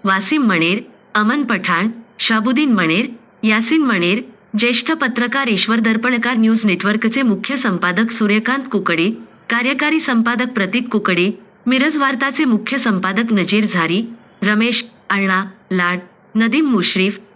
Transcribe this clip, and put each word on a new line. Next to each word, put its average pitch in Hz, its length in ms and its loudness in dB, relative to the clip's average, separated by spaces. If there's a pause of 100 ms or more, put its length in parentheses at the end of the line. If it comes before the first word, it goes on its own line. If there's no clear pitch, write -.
वासिम 196 400 0
मणेर, 185 360 2 (360)
अमन 220 280 0
पठाण, 185 460 -2 (300)
शाबुद्दीन 240 540 2
मणेर, 180 320 2 (380)
यासिन 226 380 2
मणेर, 208 400 0 (380)
ज्येष्ठ 240 320 0
पत्रकार 254 560 -2
ईश्वर 220 320 0
दर्पणकार 233 580 0
न्यूज 220 280 2
नेटवर्कचे 214 560 0
मुख्य 240 340 0
संपादक 202 560 0
सूर्यकांत 220 600 0
कुकडे, 180 400 0 (380)
कार्यकारी 262 500 0
संपादक 247 480 0
प्रतीक 233 400 -2
कुकडे, 190 440 0 (360)
मिरज 269 300 2
वार्ताचे 277 480 0
मुख्य 247 320 0
संपादक 208 560 0
नजीर 202 320 2
झारी, 175 380 0 (380)
रमेश, 214 440 0 (240)
अण्णा, 190 360 0 (260)
लाड, 180 280 0 (360)
नदीम 233 300 2
मुश्रीफ 196 540 0 (160)